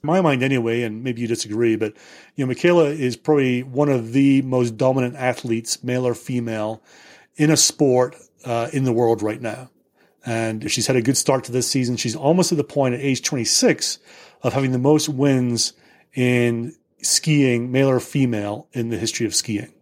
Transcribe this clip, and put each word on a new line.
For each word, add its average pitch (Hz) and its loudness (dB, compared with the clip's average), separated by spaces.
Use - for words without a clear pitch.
my 170 2
mind 139 2
anyway, 120 0
and 113 -6
maybe 120 -6
you 120 -4
disagree, 113 0
but, 107 -4
you 143 -4
know, 131 -2
Michaela 165 4
is 135 -2
probably 131 2
one 143 0
of 117 0
the 139 4
most 127 -2
dominant 131 0
athletes, 120 -4
male 127 -2
or 123 0
female, 113 -6
in 151 4
a 160 4
sport, 127 2
uh, 117 -4
in 135 -2
the 131 0
world 113 2
right 110 -4
now. 120 -10
And 113 -4
she's 110 -2
had 127 2
a 120 2
good 127 0
start 135 0
to 120 -12
this 123 -2
season. 123 -2
She's 113 -4
almost 170 2
at 170 0
the 143 0
point 131 0
at 117 -8
age 135 -2
twenty-six - 0
of 127 -2
having 135 0
the 127 0
most 151 4
wins 127 0
in 120 0
skiing, 127 2
male 135 4
or 127 2
female, 110 -2
in 117 -4
the 113 -4
history 110 -4
of 104 -4
skiing - -6